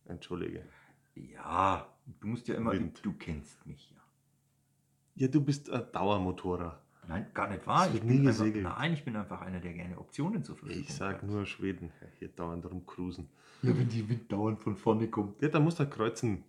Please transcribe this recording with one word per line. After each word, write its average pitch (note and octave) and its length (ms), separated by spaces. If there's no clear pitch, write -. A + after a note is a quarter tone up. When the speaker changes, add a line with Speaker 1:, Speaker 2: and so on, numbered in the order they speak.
Speaker 1:
Entschuldige. E2+ 580
Speaker 2:
Ja, F2 720
du - 60
musst A2+ 200
ja A#2+ 80
immer, A2+ 180
Speaker 1:
Wind. F2 300
Speaker 2:
du G2+ 100
kennst - 520
mich - 260
ja. - 100
Speaker 1:
Ja, C3 120
du C#3 140
bist C#3+ 280
ein A#2 220
Dauermotorer. F2+ 880
Speaker 2:
Nein, E2+ 280
gar G2+ 160
nicht F#2 180
wahr. D#3+ 200
Speaker 1:
Es D3 60
wird G#2+ 100
Speaker 2:
Ich A2+ 60
bin C3+ 120
Speaker 1:
nie C#3 80
Speaker 2:
einfach, A2 160
Speaker 1:
gesegelt. G#2+ 180
Speaker 2:
nein, C#3+ 300
ich C#3+ 100
bin A#2 140
einfach G2 240
einer, F#2 180
der F2 140
gerne F2 240
Optionen F3 460
zur - 120
Verfügung F2+ 280
Speaker 1:
Ich - 100
sag G2 240
Speaker 2:
hat. F#2+ 60
Speaker 1:
nur G2+ 220
Schweden, F2+ 460
hier F2 100
dauernd E2+ 360
rumcruisen. F2+ 600
Speaker 2:
Ja, B2 160
wenn B2 120
die A2 180
Wind A#2+ 240
dauernd G#2+ 300
von G#2 160
vorne A2+ 320
kommt. G2 320
Speaker 1:
Ja, D3+ 80
da D#3 100
musst E3 200
du D3+ 40
halt C#3 100
kreuzen, A2 560